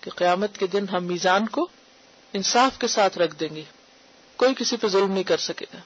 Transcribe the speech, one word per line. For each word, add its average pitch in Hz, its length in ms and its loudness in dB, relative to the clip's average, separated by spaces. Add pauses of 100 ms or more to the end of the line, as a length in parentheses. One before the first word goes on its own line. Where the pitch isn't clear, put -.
کہ - 140 -14
قیامت 180 420 0
کے 196 100 -2
دن 196 240 -2
ہم 180 120 -2
میزان 185 440 2
کو 320 200 -4 (640)
انصاف 240 460 2
کے 240 80 -2
ساتھ 202 300 2
رکھ 165 220 0
دیں 156 160 -6
گے، 156 80 -12 (720)
کوئی 262 220 4
کسی 233 200 -2
پہ 220 100 -2
ظلم 196 240 2
نہیں 190 120 -2
کر 180 140 0
سکے - 360 -6
گا۔ - 120 -16